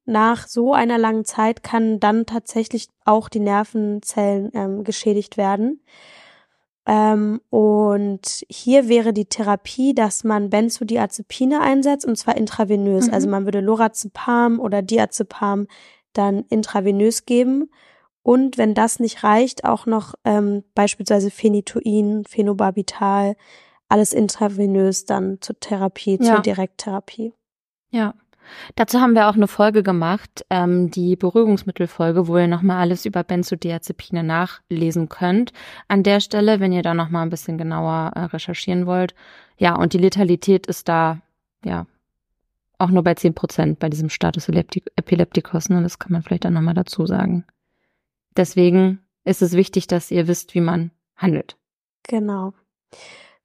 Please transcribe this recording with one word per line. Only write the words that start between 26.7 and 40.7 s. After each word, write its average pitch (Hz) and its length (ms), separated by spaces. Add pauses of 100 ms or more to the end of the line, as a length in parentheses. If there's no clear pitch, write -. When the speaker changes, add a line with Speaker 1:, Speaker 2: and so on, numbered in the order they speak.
Speaker 2:
Ja. 220 240 (600)
Dazu 247 240
haben 240 140
wir 214 140
auch 202 60
eine 208 120
Folge 214 360
gemacht, 180 640
ähm, 180 420
die 180 260
Beruhigungsmittelfolge, 180 1120
wo 170 100
ihr 175 100
nochmal 180 320
alles 175 240
über 185 180
Benzodiazepine 175 1000
nachlesen 165 880
könnt. 190 420 (340)
An 196 160
der 202 180
Stelle, 208 380
wenn 190 140
ihr 175 100
da 170 120
nochmal 165 300
ein 165 60
bisschen 165 280
genauer, 160 560
äh, - 60
recherchieren 180 680
wollt. 180 280 (440)
Ja, 175 180
und 175 160
die 185 60
Letalität 185 680
ist - 220